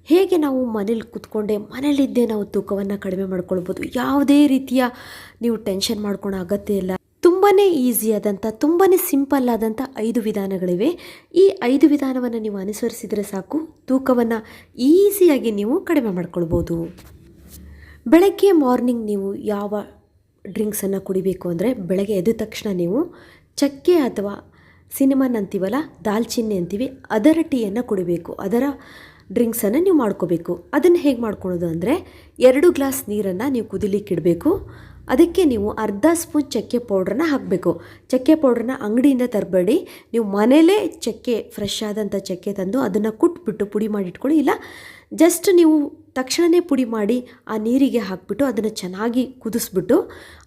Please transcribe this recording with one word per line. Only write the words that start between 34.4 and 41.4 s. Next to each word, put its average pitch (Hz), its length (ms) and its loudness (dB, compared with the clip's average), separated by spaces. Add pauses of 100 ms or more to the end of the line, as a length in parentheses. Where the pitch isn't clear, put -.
ಅದಕ್ಕೆ 339 360 4
ನೀವು 214 260 0
ಅರ್ಧ 214 420 -2
ಸ್ಪೂನ್ 302 380 -2
ಚಕ್ಕೆ 233 280 -4
ಪೌಡ್ರನ್ನ 202 460 -2
ಹಾಕಬೇಕು. 190 560 -2 (280)
ಚಕ್ಕೆ 254 260 4
ಪೌಡ್ರನ್ನ 247 360 2 (100)
ಅಂಗಡಿಯಿಂದ 240 460 2
ತರಬೇಡಿ, 190 640 0 (240)
ನೀವು 226 140 0
ಮನೇಲೇ 302 600 4
ಚಕ್ಕೆ, - 680 -6